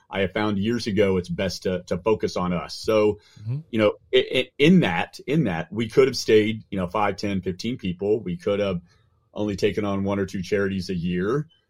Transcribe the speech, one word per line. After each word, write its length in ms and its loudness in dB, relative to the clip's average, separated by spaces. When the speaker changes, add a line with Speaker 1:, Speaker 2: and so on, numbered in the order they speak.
Speaker 1:
I 120 -2
have 100 -2
found 260 0
years 300 -2
ago, 280 2
it's 120 -2
best 340 -4
to, 220 -2
to 140 -4
focus 380 0
on 160 0
us. 220 -6
So, 460 2
Speaker 2:
Mm-hmm. 180 -6
Speaker 1:
you 80 -2
know, 140 4
i-, 220 4
i-, 240 0
in 220 8
that, 480 0
in 160 2
that, 280 -2
we 160 -4
could 200 4
have 80 -2
stayed, 540 2
you 80 -4
know, 100 -2
five, 280 0
ten, 240 -4
fifteen 380 -6
people. 400 -2
We 180 -8
could 220 -2
have 220 -2
only 220 -4
taken 300 0
on 180 -2
one 160 -2
or 80 -2
two 160 -8
charities 480 -2
a 40 -4
year. 520 -2